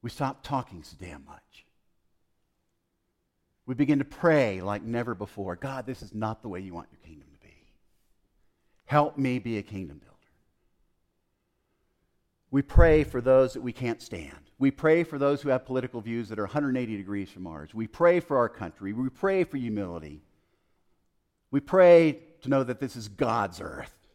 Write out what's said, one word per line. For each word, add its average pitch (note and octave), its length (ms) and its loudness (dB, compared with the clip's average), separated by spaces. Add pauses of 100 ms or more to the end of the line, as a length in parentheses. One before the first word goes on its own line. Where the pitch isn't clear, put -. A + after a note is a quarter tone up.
We A#2+ 60 -6
stop C#3 320 -6
talking B2 400 -8
so - 180 -20
damn D2+ 260 -16
much. - 420 -20 (2000)
We B2+ 80 -6
begin C#3 240 2
to C3+ 60 -4
pray C3+ 540 2
like G2+ 220 -6
never A#2+ 320 -6
before. G2 420 -8
"God, C3 300 -10
this B2+ 160 -12
is G#2+ 100 -18
not A2 300 -6
the A#2+ 80 -12
way F2+ 100 -8
you F#2+ 140 -14
want E2+ 180 -14
your - 100 -20
kingdom D2 300 -20
to C#2+ 60 -20
be. - 340 -20 (1120)
Help D3+ 340 0
me B2+ 180 0
be A2+ 220 -4
a - 20 -10
kingdom F#2+ 380 -12
builder." - 180 -20 (2250)
We C#3 140 0
pray D#3 400 8
for B2+ 180 -4
those C3 320 6
that - 80 -12
we B2 120 -8
can't A#2 280 -4
stand. - 560 -16
We C3+ 140 2
pray D#3+ 320 2
for D#3 160 -8
those C#3+ 240 0
who C#3+ 60 -4
have B2+ 180 0
political B2+ 340 -6
views A2+ 280 -6
that G#2+ 100 -8
are G#2 60 -2
a F#2+ 40 -8
hundred C3+ 280 -2
eighty A2+ 200 -4
degrees G2 320 -8
from F2+ 160 -16
ours. D#2 260 -14
We A2 140 -6
pray F3 340 4
for C#3+ 180 -2
our A#2+ 120 2
country. G2 440 -10
We B2+ 160 -4
pray F#3+ 340 0
for D3 140 -6
humility. F2 680 -8 (1300)
We C#3 80 0
pray E3+ 640 6 (180)
to B2+ 80 -10
know C3+ 140 2
that B2 160 -6
this C3+ 160 -6
is A2 120 -12
God's G#2 540 -2
earth. D#2+ 380 -14 (160)